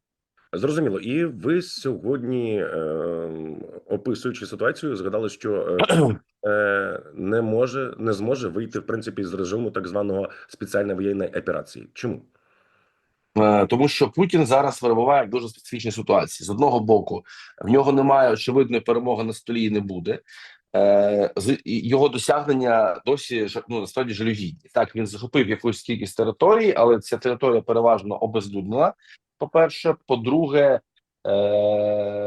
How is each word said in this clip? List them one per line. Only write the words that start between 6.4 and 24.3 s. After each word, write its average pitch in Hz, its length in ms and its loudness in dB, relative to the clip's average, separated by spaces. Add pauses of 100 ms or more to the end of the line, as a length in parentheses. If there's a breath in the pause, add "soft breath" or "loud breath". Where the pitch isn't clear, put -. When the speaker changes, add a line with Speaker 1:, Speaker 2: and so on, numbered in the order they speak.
Speaker 1:
е, 101 520 0 (120)
не 98 280 -2
може, 120 560 -2
не 110 160 -2
зможе 117 340 -4
вийти, 107 320 -6
в - 60 -14
принципі, 107 380 -6
з 90 100 -8
режиму 98 380 -4
так 95 160 -6
званого 98 420 -4 (180 loud breath)
спеціальної 101 480 -4
воєнної 98 340 -4
операції. 80 640 -8
Чому? 101 280 -8 (1160)
Speaker 2:
Е, 104 280 6
тому 127 220 4
що 139 220 2
Путін 170 360 2
зараз 131 340 2
перебуває 123 460 4
в 101 40 -12
дуже 117 180 -4
специфічній 113 440 -8
ситуації. 104 540 0
З 90 40 -8
одного 123 300 2
боку, 104 440 2 (420 loud breath)
в 95 40 -4
нього 135 220 6
немає 135 400 4
очевидної 120 500 0
перемоги 117 420 0
на 113 100 -4
столі 117 300 -4
і 107 60 0
не 104 100 0
буде. 95 400 -6 (560 loud breath)
Е, 101 600 4
з-, 104 300 0
і 113 220 -4
його 135 220 4
досягнення 123 960 0
досі 123 420 -2
ж-, - 220 -8
ну, 117 100 -4
насправді 117 340 -4
жалюгідні. 107 600 -4